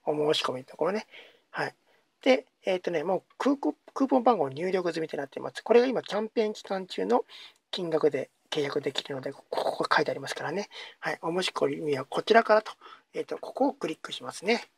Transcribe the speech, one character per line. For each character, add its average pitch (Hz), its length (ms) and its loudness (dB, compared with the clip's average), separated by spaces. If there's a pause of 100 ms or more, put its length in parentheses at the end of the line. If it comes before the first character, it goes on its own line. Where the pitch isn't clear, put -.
お 156 80 0
申 151 260 2
し - 40 -4
込 131 100 -4
み 127 80 -8
の 131 40 -18
と - 120 -20
こ 156 80 0
ろ 175 60 2
ね。 214 140 -4 (460)
は 147 160 -4
い。 - 80 -12 (480)
で、 - 220 4 (200)
え 190 100 2
ー 185 40 -4
と 175 120 -4
ね、 160 120 -2
も 180 140 0
う - 60 -4 (140)
ク - 140 2
ー 285 60 4
ポ 302 140 -2
ン、 - 40 -14 (180)
ク 269 120 0
ー - 20 -8
ポ 262 120 4
ン 233 40 2
番 240 140 4
号 143 120 0
入 160 220 -4
力 180 220 0
済 160 80 -4
み 160 60 -4
と - 100 -8
な 143 80 -4
っ - 20 -20
て - 120 -10
ま 135 140 -6
す。 - 80 -10
こ - 120 2
れ 240 80 10
が 247 60 4
今 220 140 0
キ - 140 -8
ャ 208 60 0
ン 220 80 -4
ペ 220 160 0
ー 208 40 0
ン 214 40 -4
期 - 100 -12
間 190 240 -4
中 - 180 -4
の 233 200 2 (460)
金 175 180 -4
額 151 200 4
で 135 200 -2 (200)
契 156 120 0
約 143 200 -2
で 139 100 -2
き - 120 -4
る 143 120 -8
の 135 60 -8
で、 139 120 -8
こ - 160 -20
こ、 - 140 -2
こ - 200 -2
こ - 100 -2
書 - 80 4
い 147 40 2
て - 60 -2
あ - 20 -2
り 143 60 -6
ま 139 80 -10
す - 80 -6
か - 100 -8
ら 139 60 -2
ね。 196 180 -4 (300)
は 160 120 -4
い。 - 100 -6
お 170 100 -2
申 180 120 0
し - 100 0
込 147 300 0
み 147 140 0
は 131 80 -6
こ - 180 -4
ち - 100 2
ら 226 100 8
か 214 120 6
ら 214 60 6
と。 - 100 -12 (420)
え 165 80 -4
ー 151 40 -4
と、 151 120 -8
こ - 160 -12
こ 277 140 2
を - 60 0
ク - 140 -6
リ 156 80 -4
ッ - 60 -20
ク - 100 -12
し - 120 -10
ま 127 80 -8
す - 140 -14
ね。 220 200 0 (120)